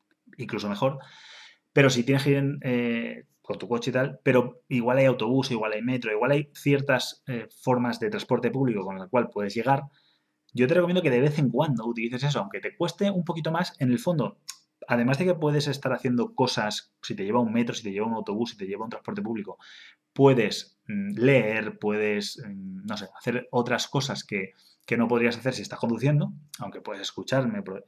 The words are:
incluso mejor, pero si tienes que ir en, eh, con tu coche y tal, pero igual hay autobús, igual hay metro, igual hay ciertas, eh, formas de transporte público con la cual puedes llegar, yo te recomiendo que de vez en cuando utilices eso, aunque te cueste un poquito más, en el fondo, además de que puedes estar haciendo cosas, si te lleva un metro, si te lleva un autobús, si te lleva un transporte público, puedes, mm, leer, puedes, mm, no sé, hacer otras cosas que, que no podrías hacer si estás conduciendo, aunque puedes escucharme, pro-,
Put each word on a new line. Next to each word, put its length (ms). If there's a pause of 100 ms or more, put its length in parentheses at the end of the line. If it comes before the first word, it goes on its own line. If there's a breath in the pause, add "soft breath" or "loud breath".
(380)
incluso 300
mejor, 300 (720 loud breath)
pero 180
si 140
tienes 200
que 60
ir 60
en, 260
eh, 640 (160)
con 160
tu 100
coche 220
y 20
tal, 300
pero 460
igual 280
hay 80
autobús, 460
igual 240
hay 80
metro, 280
igual 200
hay 240
ciertas, 720
eh, 200 (140)
formas 400
de 80
transporte 420
público 340
con 140
la 100
cual 200
puedes 260
llegar, 280 (720 soft breath)
yo 120
te 60
recomiendo 300
que 80
de 100
vez 180
en 120
cuando 340
utilices 380
eso, 160
aunque 220
te 140
cueste 360
un 140
poquito 260
más, 300
en 100
el 80
fondo, 400 (500)
además 300
de 80
que 80
puedes 320
estar 260
haciendo 420
cosas, 680
si 120
te 100
lleva 160
un 120
metro, 220
si 80
te 80
lleva 160
un 80
autobús, 360
si 60
te 100
lleva 180
un 60
transporte 300
público, 380 (540 loud breath)
puedes, 760
mm, 320
leer, 600
puedes, 680
mm, 400
no 100
sé, 120 (100)
hacer 320
otras 380
cosas 360
que, 280 (340 soft breath)
que 100
no 120
podrías 280
hacer 180
si 80
estás 160
conduciendo, 540 (260)
aunque 220
puedes 220
escucharme, 600
pro-, 260